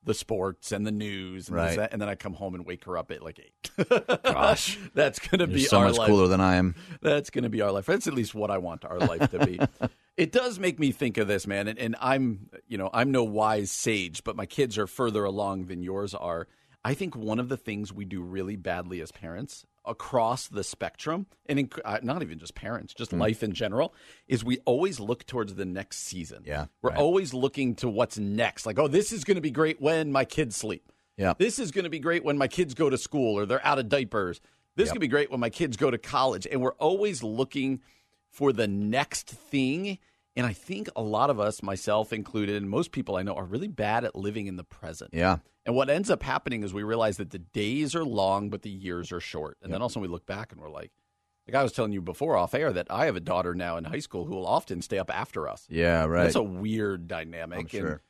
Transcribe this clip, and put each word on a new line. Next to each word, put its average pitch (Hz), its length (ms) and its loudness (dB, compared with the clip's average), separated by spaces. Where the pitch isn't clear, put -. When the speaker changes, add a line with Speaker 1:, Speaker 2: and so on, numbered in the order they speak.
Speaker 1:
the 107 100 0
sports 98 600 -4
and 101 120 -2
the 110 60 -2
news 95 560 -6
and 87 100 -4
this, 82 120 2
Speaker 2:
Right. 85 80 0
Speaker 1:
that," 107 160 0
and 107 80 -4
then 101 80 -2
I 98 60 -4
come 98 180 -8
home 95 200 -8
and 87 120 -10
wake 90 180 -10
her 90 140 -4
up 80 140 -6
at, 80 120 -10
like, 80 160 -14
eight. - 320 -16
<laughs> - 360 2
Speaker 2:
Gosh. 202 540 4
Speaker 1:
That's 139 260 4
gonna 180 260 2
Speaker 2:
You're 139 100 0
Speaker 1:
be - 80 4
Speaker 2:
so 107 160 6
Speaker 1:
our 98 60 8
Speaker 2:
much 107 120 6
Speaker 1:
life. 110 120 4
Speaker 2:
cooler 98 180 10
than 92 140 6
I 92 140 8
am. 90 200 4
Speaker 1:
That's 147 280 2
gonna 123 200 0
be 107 120 0
our 101 100 4
life. 98 140 0
That's 185 220 2
at 160 60 -2
least 117 220 0
what 104 160 0
I 98 60 2
want 85 260 -6
our 90 160 -6
life 87 320 2
to - 140 2
be. 90 200 -2
Speaker 2:
<laughs> - 240 -4
Speaker 1:
It 156 140 2
does 247 280 2
make 180 200 -2
me 139 140 2
think 120 240 -2
of 107 100 2
this, 98 180 0
man, 101 220 -2
and, 110 100 -6
and 117 220 -4
I'm, 127 480 2
you 113 80 -6
know, 95 160 -2
I'm 127 180 2
no 127 140 4
wise 107 440 2
sage, 95 540 -2
but 107 140 -6
my 104 80 -6
kids 117 320 0
are 104 100 0
further 107 380 0
along 98 400 -2
than 90 180 -8
yours 95 300 -4
are. 85 340 -4
I 120 80 0
think 170 240 -6
one 110 200 -2
of 123 120 -2
the 131 80 -2
things 104 340 -6
we 101 140 -8
do 95 160 -6
really 92 340 -6
badly 90 460 -6
as 78 100 -12
parents 90 540 -12
across 117 640 0
the 104 160 -6
spectrum, 160 640 -6
and 143 120 2
in, 135 100 0
uh, 107 180 -2
not 131 200 -2
even 82 180 -8
just 80 160 -16
parents, - 380 -8
just - 180 -8
Speaker 2:
Mm. - 80 -2
Speaker 1:
life 110 240 2
in 107 100 -2
general, 110 400 -2
is 120 120 2
we 123 180 0
always 143 420 2
look 110 240 -4
towards 101 300 -4
the 95 100 -6
next 92 320 -8
season. 80 480 -10
Speaker 2:
Yeah, 76 220 -4
Speaker 1:
We're 127 100 2
Speaker 2:
right. - 80 -2
Speaker 1:
always 165 340 4
looking 131 420 0
to 127 140 -2
what's 110 280 0
next. 104 480 0
Like, 110 140 -2
"Oh, 151 80 6
this 175 240 2
is 196 140 -6
gonna 185 160 4
be 147 100 -2
great 156 300 2
when 156 320 2
my 135 100 4
kids 127 320 -2
sleep. - 380 -6
Speaker 2:
Yeah. 95 200 4
Speaker 1:
This 226 220 2
is 208 120 -4
gonna 175 180 -2
be 156 100 -4
great 170 240 0
when 147 140 2
my 139 100 4
kids 160 260 0
go 151 160 2
to 127 80 2
school 120 400 0
or 104 80 0
they're 120 220 0
out 143 120 4
of 113 100 -4
diapers. 107 500 0
This 196 100 6
Speaker 2:
Yep. - 60 -2
Speaker 1:
could 214 80 -2
be 147 80 0
great 143 200 4
when 123 120 -2
my 117 80 2
kids 131 260 -2
go 135 160 2
to 117 60 0
college." 123 520 0
And 135 120 0
we're 127 140 2
always 185 460 2
looking 131 600 -2
for 139 200 2
the 113 160 2
next 104 600 -2
thing. 156 680 -2
And 123 100 0
I 117 60 0
think 190 460 -8
a - 40 -4
lot 110 280 2
of 123 100 0
us, 104 240 0
myself 104 480 0
included, 104 460 -2
and 101 120 -4
most 131 220 0
people 120 240 -4
I 92 80 0
know, 98 100 -4
are 90 120 -6
really 127 240 -6
bad 113 340 0
at 113 100 -4
living 101 340 -6
in 92 100 -8
the 90 80 -12
present. - 480 -14
Speaker 2:
Yeah. 87 240 4
Speaker 1:
And 117 80 0
what 131 160 2
ends 190 220 2
up 170 100 2
happening 131 400 -2
is 98 120 -6
we 101 100 -4
realize 110 320 2
that 92 140 -8
the 95 100 -10
days 123 560 -2
are 165 80 -2
long, 101 460 2
but 98 140 -6
the 107 60 -10
years 90 440 -6
are 85 80 -6
short. 76 400 -8
And 95 80 -12
Speaker 2:
Yep. 90 60 -4
Speaker 1:
then 101 60 -2
also 117 200 -4
we 92 80 -4
look 85 160 -8
back 101 260 -10
and 90 80 -20
we're 78 100 -14
like, 76 220 -14
like 107 80 -2
I 139 80 6
was 120 80 0
telling 110 220 -2
you 98 80 -4
before 107 340 0
off 87 180 2
air 139 200 2
that 87 160 -2
I 117 160 0
have 131 100 2
a 90 60 -4
daughter 87 340 0
now 87 220 -2
in 82 80 -6
high 160 140 -6
school 90 260 -8
who 82 100 -8
will 92 100 -6
often 98 360 0
stay - 180 -4
up 92 100 -4
after 82 380 -4
us. 52 220 -10
Speaker 2:
Yeah, 82 340 4
right. 85 200 4
Speaker 1:
That's 85 120 4
a - 80 2
weird 101 640 -2
dynamic. 82 520 -8
Speaker 2:
I'm - 20 -8
Speaker 1:
And, 82 100 -10
Speaker 2:
sure. 80 380 -4